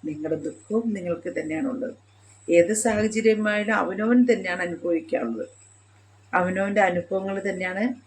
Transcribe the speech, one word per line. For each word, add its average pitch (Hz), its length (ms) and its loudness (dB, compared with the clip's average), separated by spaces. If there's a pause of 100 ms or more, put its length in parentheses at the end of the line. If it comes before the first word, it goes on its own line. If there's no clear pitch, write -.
നിങ്ങളുടെ 156 300 -4
ദുഃഖവും 214 580 -4
നിങ്ങൾക്ക് 175 360 -6 (100)
തന്നെയാണുള്ളത്. 156 540 -4 (560)
ഏത് 170 240 6
സാഹചര്യമായാലും 214 1000 2
അവനവൻ 202 440 2 (120)
തന്നെയാണ് 185 300 0
അനുഭവിക്കാനുള്ളത്, 165 840 -4 (880)
അവനവൻ്റെ 190 480 2
അനുഭവങ്ങൾ 190 680 0
തന്നെയാണ് 185 340 -4 (220)